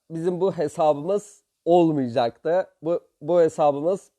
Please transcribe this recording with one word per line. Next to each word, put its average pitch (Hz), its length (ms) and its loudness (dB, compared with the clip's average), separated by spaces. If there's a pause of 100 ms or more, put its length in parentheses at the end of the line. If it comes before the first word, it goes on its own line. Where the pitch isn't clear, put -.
(100)
bizim 165 300 -4
bu 185 120 0
hesabımız 165 920 -2 (200)
olmayacaktı. 156 1000 0 (160)
Bu, 165 180 -2 (200)
bu 170 200 0
hesabımız 160 800 0